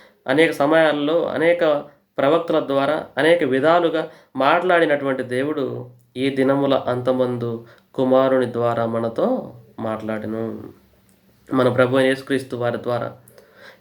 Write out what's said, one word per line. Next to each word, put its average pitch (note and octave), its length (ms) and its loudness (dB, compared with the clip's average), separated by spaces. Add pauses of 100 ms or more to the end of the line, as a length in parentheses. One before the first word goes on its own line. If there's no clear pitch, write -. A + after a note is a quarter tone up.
(260)
అనేక D#3 240 4
సమయాల్లో D3+ 760 2
అనేక D#3 580 0 (340)
ప్రవక్తల D#3 480 2
ద్వారా C#3 400 -2 (120)
అనేక D#3+ 260 4
విధాలుగా D#3+ 680 2 (260)
మాట్లాడినటువంటి D3 840 2
దేవుడు B2 680 -4 (260)
ఈ B2+ 140 -2
దినముల C3+ 440 2
అంతమందు B2 920 -2 (280)
కుమారుని C3 580 2
ద్వారా A#2 340 0
మనతో C#3+ 680 -2 (260)
మాట్లాడెను. A2 600 -6 (1120)
మన B2+ 160 2
ప్రభు B2 280 2
అయిన C3 120 2
యేసుక్రీస్తు C3 480 -4
వారి A#2+ 260 -4
ద్వారా A#2+ 340 -6 (640)